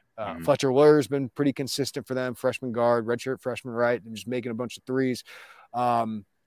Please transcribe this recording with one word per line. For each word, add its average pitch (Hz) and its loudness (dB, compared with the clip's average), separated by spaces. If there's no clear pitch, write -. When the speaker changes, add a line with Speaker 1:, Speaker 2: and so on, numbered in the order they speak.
Speaker 1:
Uh, 98 -6
Speaker 2:
Mm-hmm. 82 -10
Speaker 1:
Fletcher 135 2
Lawyer's 147 8
been 139 -2
pretty 143 0
consistent 135 -6
for 131 -6
them, 127 -2
freshman 127 -2
guard, 117 2
redshirt 120 -4
freshman, 120 -8
right? 120 0
And 113 -16
just 98 -12
making 123 -4
a 117 -6
bunch 117 -6
of - -20
threes. 131 -2
Um, 117 0